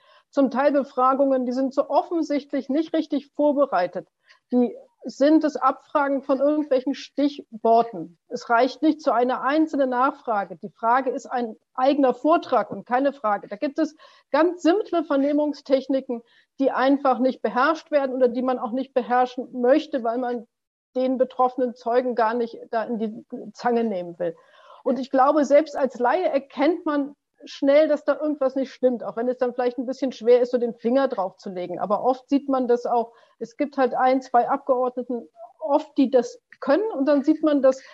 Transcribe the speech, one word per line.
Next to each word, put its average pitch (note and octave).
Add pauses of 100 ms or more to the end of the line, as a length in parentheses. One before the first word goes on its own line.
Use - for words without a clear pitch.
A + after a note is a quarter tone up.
(320)
zum C#4
Teil C4+
Befragungen, C4
die B3
sind C4
so C#4+
offensichtlich D4
nicht D#4+
richtig D4+
vorbereitet. A3+ (440)
Die B3 (280)
sind D4+
das D4
Abfragen C#4
von C4+
irgendwelchen C#4+
Stichworten. A3+ (100)
Es -
reicht A#3+
nicht D4+
zu C#4
einer A#3
einzelnen C#4
Nachfrage. A#3+
Die F3+
Frage B3
ist C4+
ein A#3+ (200)
eigener C4
Vortrag D4+
und G3
keine C4+
Frage. G#3
Da G3+
gibt D4
es D#4 (360)
ganz E4
simple E4+
Vernehmungstechniken, C#4 (360)
die C4+
einfach C4
nicht B3+
beherrscht C4
werden C4+
oder C4
die A#3
man B3+
auch A3+
nicht C4
beherrschen B3
möchte, C4
weil A#3
man A#3+ (480)
den B3+
betroffenen B3+
Zeugen B3
gar A3+
nicht A3+ (140)
da A3+
in A#3+
die A3+ (300)
Zange A#3
nehmen F3
will. F3 (480)
Und B3
ich C4
glaube, C#4+
selbst D4
als B3+
Laie D4
erkennt D4+
man C#4+ (340)
schnell, C#4+
dass D4
da C#4
irgendwas C#4+
nicht C4+
stimmt, B3
auch G3
wenn A#3+
es B3
dann B3
vielleicht B3
ein B3+
bisschen C4
schwer A#3+
ist, B3
so B3+
den A#3
Finger B3+
drauf F#3+
zu G#3
legen. F3+
Aber F#3+
oft C4
sieht C#4
man C4
das A#3+
auch. A#3 (240)
Es -
gibt -
halt B3+
ein, C4
zwei A#3+
Abgeordneten B3+ (320)
oft, D4+
die C4+
das - (180)
können. F4
Und C#4
dann C#4+
sieht D#4
man D4
das C4 (100)